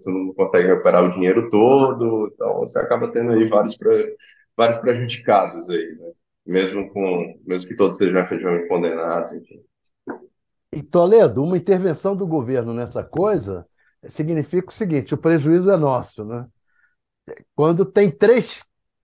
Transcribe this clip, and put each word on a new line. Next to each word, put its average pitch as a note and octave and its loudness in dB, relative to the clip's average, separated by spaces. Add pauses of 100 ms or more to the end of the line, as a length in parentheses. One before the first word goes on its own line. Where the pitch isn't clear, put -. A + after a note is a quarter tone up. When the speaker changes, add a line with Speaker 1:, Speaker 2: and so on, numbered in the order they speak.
Speaker 1:
você F#2 -8
não F#2 -6
consegue F2+ 2
recuperar F2+ 4
o F2+ 0
dinheiro F#2+ 0
todo, A#2 2
então - -4
você B2 -6
acaba A#2 -2
tendo A#2+ -2
aí A2+ 4
vários G#2 0
pre-, - 0 (400)
vários A#2 2
prejudicados G#2 -2
aí, E2 -6
né? E2 -18 (340)
Mesmo F#2+ -2
com, F2+ -4
mesmo F#2 -6
que - -12
todos F#2 0
sejam F#2 0
efetivamente F2 -2
condenados, E2+ -4
enfim. - -18 (1080)
Speaker 2:
E, D3 -10
Toledo, F3 4
uma F3+ -2
intervenção F#3 -2
do F#3+ -6
governo B2+ -4
nessa A#2 -8
coisa C#3 -4 (400)
significa E3 -4
o - -20
seguinte: D#3 -4
o C#3 -2
prejuízo E3 2
é F#3+ 4
nosso, B2+ -2
né? A#2+ -12 (1080)
Quando E3+ 2
tem G3 2
três, A3 2 (400)